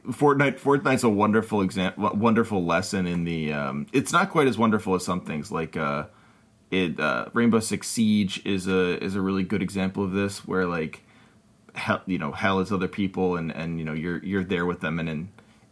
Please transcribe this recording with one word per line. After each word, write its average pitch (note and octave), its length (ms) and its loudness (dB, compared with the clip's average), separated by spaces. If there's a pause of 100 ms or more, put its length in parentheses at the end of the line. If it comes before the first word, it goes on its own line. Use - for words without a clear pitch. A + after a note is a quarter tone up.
Fortnite. C#3+ 500 4
Fortnite's C3+ 440 2
a A#2+ 60 6
wonderful G#2+ 540 2
exam-, F#2 340 0
w-, G#2 240 0
wonderful A2 420 2
lesson F2 440 0
in F2 160 -2
the, D#2+ 280 -2
um, C#2+ 420 -4
it's C3+ 200 0
not F#3 160 2
quite D3 180 4
as G#2+ 120 0
wonderful G#2+ 340 2
as F2+ 100 0
some F2+ 180 -2
things, D2+ 300 -8
like, E2 240 -4
uh, D2 300 -2 (640)
it, F#2 300 0
uh, C2 340 0
Rainbow A2+ 280 4
Six - 260 -6
Siege G#2 560 2
is F#2+ 240 -2
a, F#2 340 2
is F#2+ 140 -4
a G2+ 60 -2
really F#2+ 220 0
good F#2 180 -2
example F#2+ 420 -2
of F#2 80 -2
this, G2 340 -2
where, F#2 200 0
like, E2 360 -4 (760)
hell, - 300 -2
you F#2 120 -2
know, D2 160 -4
hell G2 260 0
is F#2+ 140 0
other F2+ 160 0
people, F#2 480 0
and, D#2+ 180 -4
and, E2 240 -6
you D#2+ 60 -6
know, D#2 80 -6
you're, D#2+ 280 -4
you're F#2+ 220 -2
there F2 220 -2
with F2 160 -2
them, E2 180 -2
and, D#2+ 80 -2
and D#2+ 220 -6 (420)